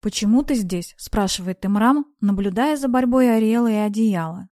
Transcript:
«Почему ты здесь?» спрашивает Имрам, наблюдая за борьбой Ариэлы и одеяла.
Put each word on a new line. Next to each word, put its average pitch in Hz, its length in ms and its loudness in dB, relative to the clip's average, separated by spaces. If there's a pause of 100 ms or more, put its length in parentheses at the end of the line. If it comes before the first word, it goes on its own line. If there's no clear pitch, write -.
«Почему 214 420 0
ты 277 120 -2
здесь?» 180 420 -6
спрашивает 190 680 -4
Имрам, 233 400 2 (140)
наблюдая 202 560 0
за 277 140 -4
борьбой 254 440 2
Ариэлы 226 380 2
и 214 40 0
одеяла. 202 800 -2